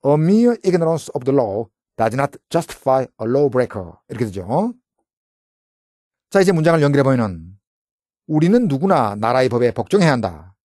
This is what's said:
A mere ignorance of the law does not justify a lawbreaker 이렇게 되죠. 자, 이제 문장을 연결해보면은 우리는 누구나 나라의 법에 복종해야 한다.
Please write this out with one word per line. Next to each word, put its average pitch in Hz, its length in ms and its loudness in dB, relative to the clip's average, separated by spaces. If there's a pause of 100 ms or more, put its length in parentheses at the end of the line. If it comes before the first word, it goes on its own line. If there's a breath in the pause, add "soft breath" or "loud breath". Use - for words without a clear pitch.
A 143 80 2
mere 214 500 2
ignorance 165 500 0
of 127 120 -8
the 135 120 0
law 110 320 -2 (280)
does 113 180 0
not 139 220 -4 (120)
justify 135 540 -2
a 117 240 -10
lawbreaker 120 640 -2 (140)
이렇게 120 180 -6
되죠. 110 480 -4 (1600)
자, 196 100 2
이제 190 120 4
문장을 165 300 2
연결해보면은 123 760 0 (680)
우리는 180 400 2
누구나 139 480 0
나라의 123 340 0
법에 120 220 0
복종해야 170 400 0
한다. 92 540 -6